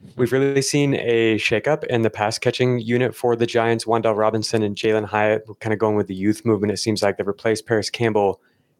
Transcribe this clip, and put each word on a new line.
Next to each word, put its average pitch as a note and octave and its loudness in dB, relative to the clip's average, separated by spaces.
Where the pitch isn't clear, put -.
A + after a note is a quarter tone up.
We've B2 0
really C#3 2
seen C#3+ 2
a A2+ 2
shakeup C#3 0
in A#2 0
the A2 2
pass G#2+ -2
catching B2 0
unit A#2+ -2
for A#2+ 0
the A#2 0
Giants. A2+ 0
Wan'Dale A2+ 0
Robinson G#2+ 0
and G2+ -4
Jalen G#2+ 0
Hyatt G#2+ 0
were G#2 -16
kinda A2 -4
going G#2+ 0
with G2 0
the G2 -8
youth G2+ -2
movement. G#2 2
It F#2+ -4
seems G#2+ -2
like G2 0
they've F#2+ -4
replaced G#2 -2
Paris G#2+ 0
Campbell G#2+ 0